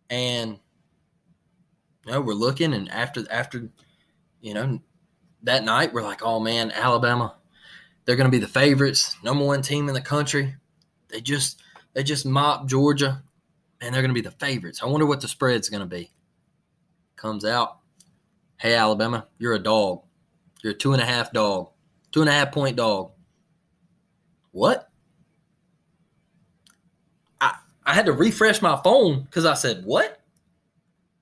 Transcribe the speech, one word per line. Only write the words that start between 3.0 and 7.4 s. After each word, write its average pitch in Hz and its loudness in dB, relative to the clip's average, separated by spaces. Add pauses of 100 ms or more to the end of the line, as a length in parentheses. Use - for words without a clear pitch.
after, 117 -6 (720)
you 107 -12
know, 117 -4 (640)
that 123 0
night, 123 0
we're 117 -6
like, - -10
"Oh, 113 0
man, 113 -2
Alabama, 120 0 (680)